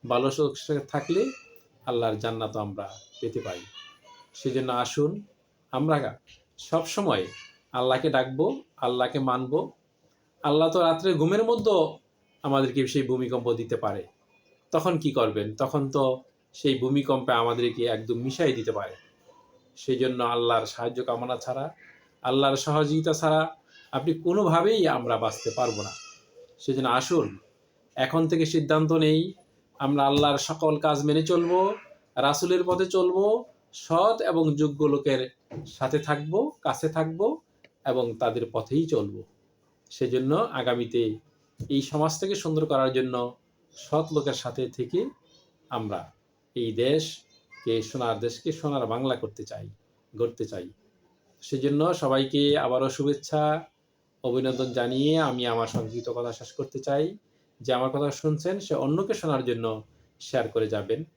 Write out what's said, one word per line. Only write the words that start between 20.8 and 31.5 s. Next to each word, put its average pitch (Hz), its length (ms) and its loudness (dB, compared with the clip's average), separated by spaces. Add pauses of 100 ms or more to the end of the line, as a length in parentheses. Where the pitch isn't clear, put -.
কামনা 120 320 -4
ছাড়া, 135 380 -8 (480)
আল্লাহর 135 340 2
সহযোগিতা 156 560 2
ছাড়া 156 440 2 (360)
আপনি 165 220 0
কোনোভাবেই 180 760 4
আমরা 120 280 0
বাঁচতে 110 400 -2
পারবো 113 260 0
না। 98 80 -8 (680)
সেজন্য 131 300 -2
আসুন 120 500 0 (560)
এখন 156 340 0
থেকে 160 180 2
সিদ্ধান্ত 156 460 2
নেই, 160 400 4 (460)
আমরা 139 280 2
আল্লাহর 143 320 4
সকল 156 400 0
কাজ 147 260 2
মেনে 151 180 4
চলবো, 175 520 2 (420)